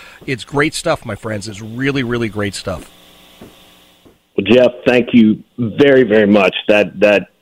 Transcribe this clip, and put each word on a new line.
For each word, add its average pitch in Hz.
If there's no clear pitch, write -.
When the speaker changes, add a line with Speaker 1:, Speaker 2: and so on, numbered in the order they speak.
Speaker 1:
it's 131
great 147
stuff, -
my 110
friends. 107
It's 104
really, 131
really 117
great 101
stuff. 80
Speaker 2:
Well, 98
Jeff, 123
thank 123
you 110
very, 131
very 107
much. 98
That, 104
that 101